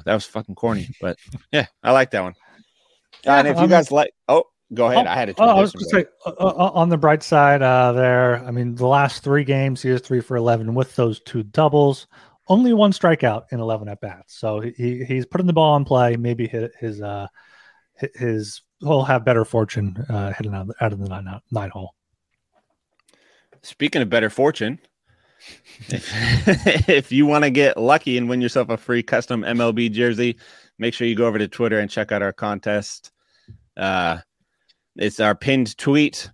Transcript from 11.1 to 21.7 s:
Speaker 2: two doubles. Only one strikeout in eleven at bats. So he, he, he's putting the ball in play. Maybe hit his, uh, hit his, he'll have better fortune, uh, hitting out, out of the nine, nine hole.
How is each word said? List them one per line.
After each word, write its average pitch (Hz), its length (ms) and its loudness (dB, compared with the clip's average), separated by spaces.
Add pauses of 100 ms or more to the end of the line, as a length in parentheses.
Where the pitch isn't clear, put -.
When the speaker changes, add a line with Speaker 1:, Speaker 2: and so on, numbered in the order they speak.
Speaker 2:
two - 200 -8
doubles. 143 640 2 (420)
Only 233 260 4
one 208 180 4
strikeout 139 600 0
in 120 80 -6
eleven 110 300 -4
at 101 120 -14
bats. 90 360 -16
So 107 220 -6
he, 113 180 -8
he, 123 260 -4
he's 127 220 -4
putting 180 220 -2
the 175 60 2
ball 156 240 4
in 139 60 0
play. 123 320 2
Maybe 117 320 -4
hit 117 320 -6
his, 107 220 -10
uh, 101 240 -10 (680)
hit - 200 -10
his, 110 460 -6 (180)
he'll 147 240 2
have 131 220 0
better 117 200 2
fortune, 107 640 -4
uh, 101 240 -4
hitting 104 220 -8
out, 95 120 -8 (140)
out 113 120 -2
of 98 60 -10
the 98 80 -8
nine, 95 200 -10 (240)
nine 107 180 -6
hole. 98 240 -16 (1700)